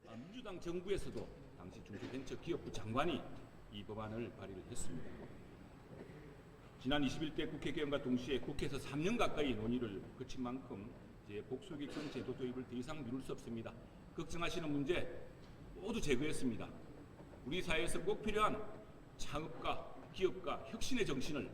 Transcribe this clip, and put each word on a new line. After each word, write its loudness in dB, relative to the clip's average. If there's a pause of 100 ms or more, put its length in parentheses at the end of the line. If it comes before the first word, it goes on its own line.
아, -12
민주당 -8
정부에서도 0 (300)
당시 -10
중소벤처기업부 -4
장관이 2 (500)
이 -8
법안을 -2
발의를 -8
했습니다. 2 (1700)
지난 6
이십일 2
대 0
국회 -2
개원과 2
동시에 2
국회에서 0
삼 -2
년 4
가까이 4
논의를 2 (160)
거친 -4
만큼 -4 (400)
이제 -4
복수기권 -4
제도 -2
도입을 -2
더 -8
이상 -2
미룰 -2
수 -4
없습니다. -4 (440)
걱정하시는 2
문제 4 (680)
모두 0
제거했습니다. 6 (800)
우리 2
사회에서 4
꼭 2
필요한 6 (560)
창업과 0 (180)
기업과 2
혁신의 6
정신을 2